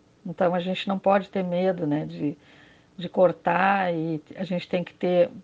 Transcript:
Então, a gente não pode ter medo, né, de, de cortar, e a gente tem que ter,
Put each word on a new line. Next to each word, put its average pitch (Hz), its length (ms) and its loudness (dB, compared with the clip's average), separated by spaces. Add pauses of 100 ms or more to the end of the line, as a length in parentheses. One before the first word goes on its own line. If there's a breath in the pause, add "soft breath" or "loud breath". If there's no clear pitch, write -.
(260)
Então, 180 300 0
a 180 40 -2
gente 185 280 -4
não 196 100 -2
pode 196 320 2
ter 190 140 -2
medo, 175 420 0
né, 151 200 0
de, 165 300 -4 (600 soft breath)
de 175 120 -8
cortar, 180 840 2
e 160 280 -4 (140)
a 190 80 -8
gente 175 240 -6
tem 180 160 -2
que - 100 -12
ter, 180 360 2 (140)